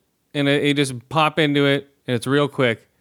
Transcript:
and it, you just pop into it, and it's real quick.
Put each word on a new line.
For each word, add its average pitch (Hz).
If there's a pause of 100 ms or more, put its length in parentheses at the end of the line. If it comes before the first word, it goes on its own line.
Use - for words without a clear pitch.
(360)
and 143
it, 139
you 143
just 131
pop 156
into 143
it, 139 (180)
and 127
it's 113
real 143
quick. 120 (140)